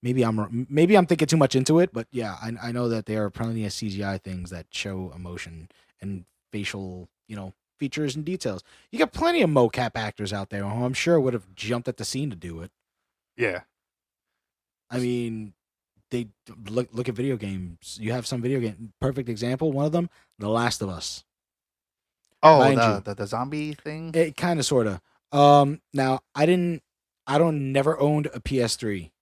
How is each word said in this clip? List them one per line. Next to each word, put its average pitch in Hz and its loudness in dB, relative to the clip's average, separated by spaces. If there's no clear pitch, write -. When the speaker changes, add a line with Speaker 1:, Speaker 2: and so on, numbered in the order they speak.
Speaker 1:
Maybe 123 2
I'm, 110 2
m-, 117 -4
maybe 165 6
I'm 180 6
thinking 160 2
too 160 4
much 139 4
into 135 4
it, 180 2
but 113 -6
yeah, 110 -6
I, 113 -8
I 120 -6
know 120 -2
that 113 -2
there 107 -2
are 101 -2
plenty 113 -4
of 101 -6
C 107 -6
G 98 -6
I 98 -4
things 90 -10
that 85 -14
show 92 -8
emotion 87 -14
and 98 -10
facial, 95 -10
you 110 -14
know, 95 -12
features 139 -4
and 151 -8
details. 135 -6
You 233 -8
got - 0
plenty 339 2
of 180 4
mocap 123 2
actors 107 -6
out 98 -8
there 101 -6
who 107 -4
I'm 127 -2
sure 165 2
would 131 0
have 98 -8
jumped 117 -6
at 127 -8
the 110 -10
scene 139 -4
to 107 -10
do 85 -12
it. 90 -14
Speaker 2:
Yeah. 95 -2
Speaker 1:
I 127 -4
mean, 117 -4
they, 120 -4
look, 117 -2
look 120 -4
at 113 -4
video 127 -2
games. 95 -8
You 110 -4
have 120 -4
some 123 -4
video 127 -2
game, 107 -6
perfect 127 -2
example, 123 -2
one 139 0
of 151 0
them, 170 0
The 104 -4
Last 117 0
of 98 -4
Us. - -10
Speaker 2:
Oh, 151 12
Speaker 1:
Mind 135 6
Speaker 2:
the, 113 4
Speaker 1:
you. 98 -6
Speaker 2:
the, 101 -8
the 101 -6
zombie 147 -6
thing? 156 -10
Speaker 1:
It 160 2
kinda, 170 0
sorta. 110 0
Um, 143 8
now, 131 0
I 147 4
didn't, 175 2
I 139 2
don't, 151 2
never 139 2
owned 147 2
a 131 -10
P 131 -2
S 113 0
three. 95 -6